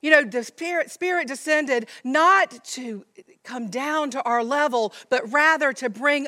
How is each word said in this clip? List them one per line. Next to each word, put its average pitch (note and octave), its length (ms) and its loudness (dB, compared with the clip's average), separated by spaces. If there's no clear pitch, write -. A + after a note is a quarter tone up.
You D4+ 100 2
know, D4 120 6
the A#3 220 -6
Spirit, E4 440 -6
Spirit F4 380 -4
descended C4+ 600 -2
not D#4 580 2
to A#3 420 -12
come A#3+ 260 -10
down D4 420 -2
to C4 100 -6
our A#3+ 220 0
level, B3 500 0
but B3 200 0
rather D4 440 4
to B3+ 160 -6
bring C#4 380 0